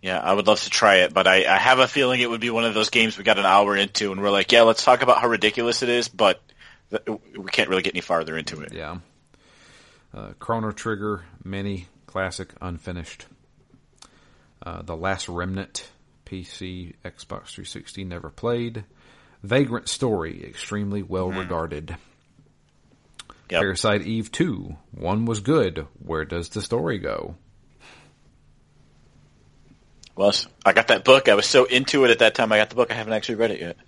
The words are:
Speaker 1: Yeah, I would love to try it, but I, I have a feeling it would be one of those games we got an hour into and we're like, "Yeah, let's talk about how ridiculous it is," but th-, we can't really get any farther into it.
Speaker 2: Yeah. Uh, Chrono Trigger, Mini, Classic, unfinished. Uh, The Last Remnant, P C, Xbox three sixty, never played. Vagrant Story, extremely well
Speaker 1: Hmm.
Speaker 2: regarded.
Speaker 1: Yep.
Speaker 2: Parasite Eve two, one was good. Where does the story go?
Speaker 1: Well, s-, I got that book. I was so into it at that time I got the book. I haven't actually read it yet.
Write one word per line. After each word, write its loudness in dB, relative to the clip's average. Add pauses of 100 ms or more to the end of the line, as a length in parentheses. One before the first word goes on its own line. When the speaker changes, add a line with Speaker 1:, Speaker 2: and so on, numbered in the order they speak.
Speaker 1:
Yeah, -4
I 0
would 0
love 4
to -8
try 6
it, 4
but 4
I, 4
I 4
have 4
a 4
feeling 0
it -2
would -6
be -4
one 0
of -2
those 0
games 2
we -14
got 2
an 0
hour 6
into -2
and -6
we're 2
like, 2
"Yeah, 8
let's 4
talk 6
about 4
how 0
ridiculous 0
it -2
is," 0
but 2 (520)
th-, -6 (160)
we -12
can't 0
really 0
get -4
any -6
farther -4
into -10
it. -16
Speaker 2:
Yeah. -12 (1160)
Uh, -16
Chrono -6
Trigger, -6 (200)
Mini, -8 (180)
Classic, -8
unfinished. -12 (1400)
Uh, -12
The -10
Last -6
Remnant, -8 (340)
P -14
C, -14 (100)
Xbox -16
three -16
sixty, -14
never -12
played. -6 (580)
Vagrant -2
Story, -4
extremely -6
well -4
Speaker 1:
Hmm. -6
Speaker 2:
regarded. -6 (1500)
Speaker 1:
Yep. 0
Speaker 2:
Parasite 0
Eve -6
two, -4 (160)
one -2
was -4
good. 0 (100)
Where -6
does -8
the -8
story -4
go? -8 (2750)
Speaker 1:
Well, 4
s-, -2 (180)
I 6
got 4
that 2
book. 8
I 8
was 2
so 6
into 2
it 6
at 6
that 6
time 2
I 6
got 2
the -12
book. 2
I -4
haven't -8
actually -4
read 0
it -8
yet. -10 (120)